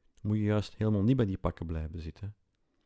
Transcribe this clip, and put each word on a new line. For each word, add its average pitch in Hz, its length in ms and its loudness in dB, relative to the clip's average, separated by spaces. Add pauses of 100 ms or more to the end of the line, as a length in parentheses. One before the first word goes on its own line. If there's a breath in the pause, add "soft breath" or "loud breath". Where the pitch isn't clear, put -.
(220)
Dan 104 100 -2
moet 107 60 2
je 107 60 0
juist 104 320 0
helemaal 107 280 2
niet 123 120 4
bij 127 100 2
die 95 120 -2
pakken - 280 -4
blijven 80 340 -6
zitten. 82 360 -12 (500)